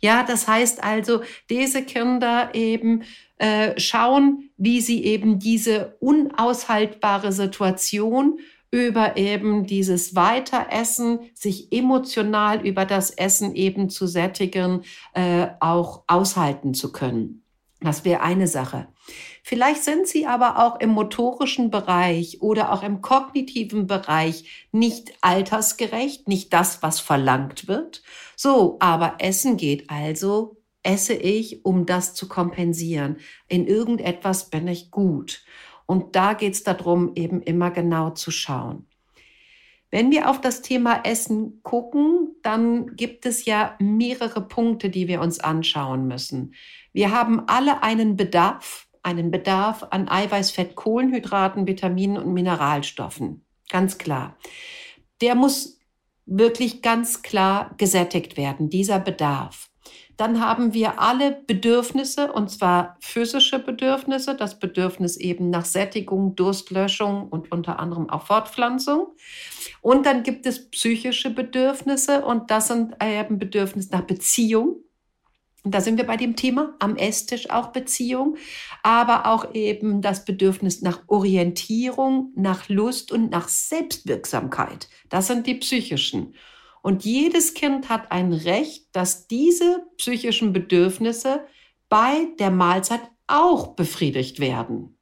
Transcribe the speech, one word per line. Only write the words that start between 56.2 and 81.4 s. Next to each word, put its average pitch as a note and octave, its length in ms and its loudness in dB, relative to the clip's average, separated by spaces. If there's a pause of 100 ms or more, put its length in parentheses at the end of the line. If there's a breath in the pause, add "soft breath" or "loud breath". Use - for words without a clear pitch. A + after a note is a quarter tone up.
wirklich A3+ 580 2
ganz A#3 400 0
klar G3 540 0
gesättigt F3+ 640 2
werden, C#3+ 320 -4
dieser G3 280 0
Bedarf. D3 720 -4 (480 loud breath)
Dann A3+ 240 0
haben A3+ 320 2
wir A3 280 0
alle C4+ 460 2
Bedürfnisse, A#3+ 840 0
und G#3 180 -2
zwar F3 500 0
physische A#3+ 580 0
Bedürfnisse, C4 800 -2
das G#3 220 -6
Bedürfnis F#3 580 -2
eben F3 340 -2
nach E3+ 140 0
Sättigung, F#3+ 720 -2
Durstlöschung G3 920 -2
und D#3+ 220 -8
unter F3 300 -6
anderem E3+ 280 -6
auch - 180 -6
Fortpflanzung. B3 800 0 (720 loud breath)
Und C4+ 260 4
dann C4 160 2
gibt B3+ 240 -4
es - 240 -6
psychische A#3 600 -2
Bedürfnisse C4+ 920 0
und A#3 260 -2
das A3 180 2
sind A#3 340 -2
eben G#3+ 360 -2
Bedürfnisse G3 520 -2
nach F3+ 120 0
Beziehung, A3 760 2 (880)
und G3 100 -4
da G3 60 2
sind A3+ 160 2
wir A3+ 100 0
bei A3+ 100 -2
dem A#3 180 -2
Thema C4+ 460 0
am G#3 160 0
Esstisch A3 540 -4
auch A#3+ 180 -2
Beziehung, C4 680 -4 (460 loud breath)
aber A#3 440 4
auch A3+ 280 0
eben G#3 480 -2
das G3 220 -2
Bedürfnis F#3+ 580 0
nach F3+ 240 -2
Orientierung, A3 1300 0